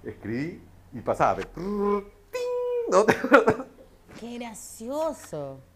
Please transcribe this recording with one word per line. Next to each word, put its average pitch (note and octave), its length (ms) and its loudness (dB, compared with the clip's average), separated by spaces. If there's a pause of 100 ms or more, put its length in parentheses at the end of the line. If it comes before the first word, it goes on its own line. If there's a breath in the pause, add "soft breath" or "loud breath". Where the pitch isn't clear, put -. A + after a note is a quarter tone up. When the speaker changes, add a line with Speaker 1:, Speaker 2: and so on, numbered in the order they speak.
Speaker 1:
Escribí C3 560 -6 (320)
y A#2+ 80 -10
pasaba, A2+ 360 2
pues, F#2+ 160 -8
trrr, G3+ 520 -2 (260)
ting, - 640 -2
¿no? G3 140 8
<laughs> - 1120 2
Speaker 2:
Qué A#3+ 180 -10
gracioso. A3+ 1200 -6 (180)